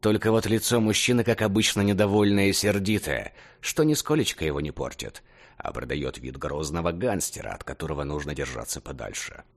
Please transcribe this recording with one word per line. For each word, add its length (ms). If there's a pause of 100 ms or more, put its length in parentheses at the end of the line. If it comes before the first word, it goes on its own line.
Только 300
вот 160
лицо 340
мужчины, 440
как 180
обычно, 380
недовольное 680
и 40
сердитое, 800 (280)
что 240
нисколечко 600
его 160
не 100
портит, 520 (340)
а 160
придаёт 460
вид 180
грозного 560
гангстера, 600
от 120
которого 400
нужно 300
держаться 460
подальше. 600 (140)